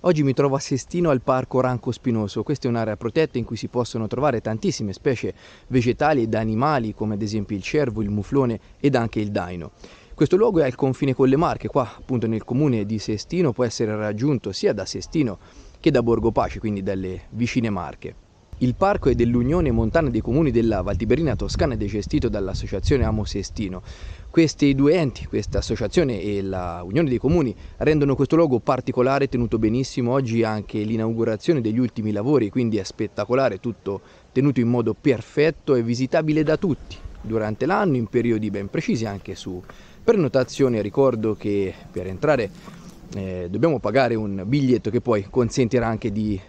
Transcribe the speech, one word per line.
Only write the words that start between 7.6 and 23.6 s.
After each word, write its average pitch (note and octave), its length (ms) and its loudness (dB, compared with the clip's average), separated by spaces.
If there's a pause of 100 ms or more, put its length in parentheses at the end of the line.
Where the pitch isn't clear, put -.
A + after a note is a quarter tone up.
cervo, A#2+ 400 -2
il G2+ 80 -2
muflone A2+ 500 0 (200)
ed C#3 160 2
anche A#2 240 0
il G#2 100 -2
daino. F2+ 400 -6 (420)
Questo E3 240 2
luogo G#3 240 4
è D3 40 4
al C3 100 -2
confine C3 400 0
con C3 140 4
le C3+ 80 6
Marche, B2+ 320 0
qua B2 280 -2
appunto A#2 300 -2
nel A2+ 180 -2
comune B2 400 2
di G#2+ 140 -4
Sestino, C3 540 -2
può B2 120 0
essere G#2+ 320 -2
raggiunto G#2+ 560 -2
sia F3+ 220 0
da G2 100 -4
Sestino A2 540 -4 (420)
che E3 100 4
da B2+ 120 2
Borgo A2+ 300 4
Pace, G#2+ 260 -2
quindi G2+ 240 -4
dalle F#2 480 -6
vicine A#2 400 -2
Marche. F2 440 -8 (440)
Il B2+ 180 0
parco F#3+ 320 2
è A#2+ 80 2
dell'Unione B2 560 2
Montana A#2 380 2
dei A2+ 100 0
Comuni C3+ 320 0
della A2+ 280 2
Valtiberina A2+ 540 0
Toscana A#2 400 -2
ed G#2+ 80 -4
è G2+ 40 -2
gestito A2 420 -2
dall'associazione G#2 760 -2
Amo A2 220 0
Sestino. F#2+ 580 -6 (480)